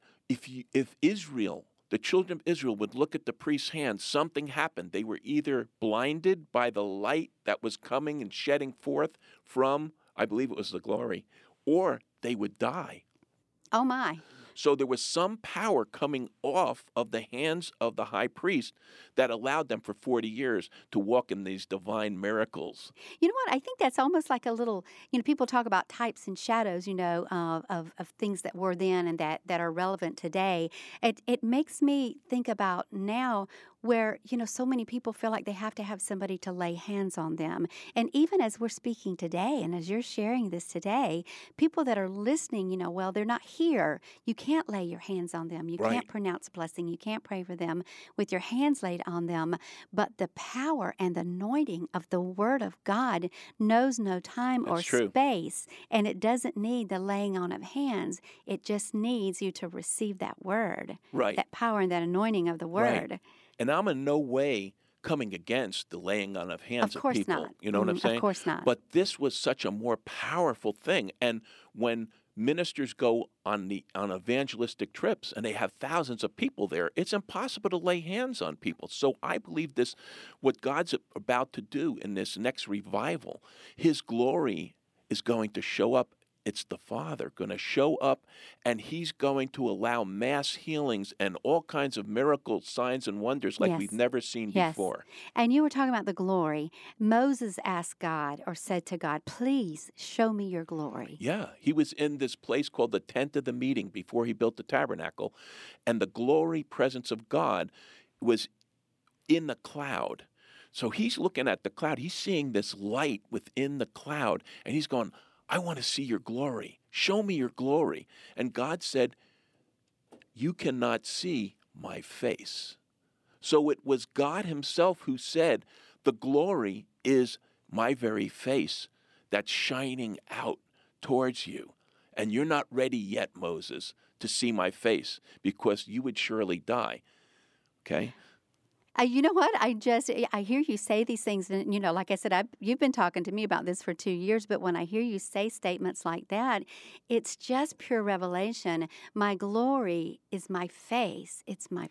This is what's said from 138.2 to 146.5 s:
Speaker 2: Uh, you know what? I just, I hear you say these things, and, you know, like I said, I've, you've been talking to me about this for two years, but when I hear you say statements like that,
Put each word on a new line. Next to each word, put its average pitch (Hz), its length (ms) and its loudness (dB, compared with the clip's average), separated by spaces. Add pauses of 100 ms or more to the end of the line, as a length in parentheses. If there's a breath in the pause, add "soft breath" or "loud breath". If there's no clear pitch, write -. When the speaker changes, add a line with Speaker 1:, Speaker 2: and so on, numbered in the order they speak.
Speaker 2:
Uh, 254 40 6
you 247 180 4
know 320 140 6
what? 381 260 6
I 233 140 2
just, 233 360 2 (220)
I 208 80 0
hear 233 200 2
you 254 180 0
say 220 260 2
these 233 180 -4
things, 196 280 -2
and, 196 240 0
you 208 40 2
know, 185 140 2
like 185 180 -2
I 196 40 2
said, 190 180 -2
I've, 190 160 4 (120)
you've 226 180 0
been 262 140 4
talking 180 320 2
to - 60 -4
me 214 140 -2
about 175 220 0
this 180 160 -4
for 180 100 -2
two 180 180 -4
years, 202 360 0
but 202 160 -2
when 180 120 0
I 175 120 -2
hear 214 160 -2
you 220 160 -2
say 202 320 -4
statements 185 560 -4
like 165 220 -4
that, 220 340 0 (440 loud breath)